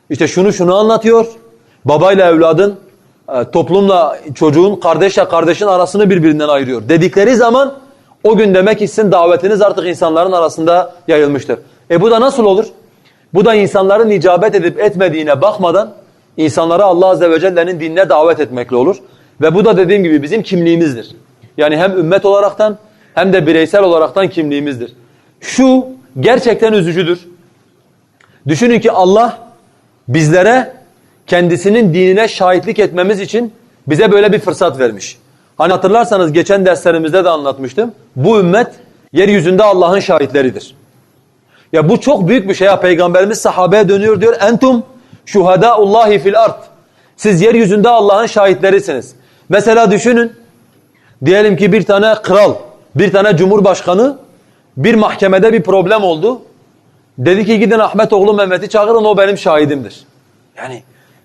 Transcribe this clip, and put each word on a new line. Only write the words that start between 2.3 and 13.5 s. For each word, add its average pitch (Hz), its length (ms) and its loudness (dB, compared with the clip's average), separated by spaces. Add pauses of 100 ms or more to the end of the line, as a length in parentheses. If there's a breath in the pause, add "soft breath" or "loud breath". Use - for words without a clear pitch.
evladın, 165 460 2 (580)
e, 120 100 -4
toplumla 175 760 0 (160)
çocuğun, 170 420 2
kardeşle 175 520 0
kardeşin 165 380 -2
arasını 185 440 0
birbirinden 156 380 0
ayırıyor 127 400 -4
dedikleri 190 480 2
zaman 254 380 0 (500 soft breath)
o 214 120 2
gün 202 180 2
demek 202 240 0
ki 208 100 -4
sizin 214 240 -2
davetiniz 180 500 0
artık 190 240 0
insanların 170 460 -2
arasında 170 600 -2 (160 loud breath)
yayılmıştır. 143 500 -2 (320 soft breath)
E 170 100 0
bu 220 100 2
da 226 100 2
nasıl 262 240 0
olur? 208 220 0 (680 soft breath)
Bu 190 100 2
da 220 100 2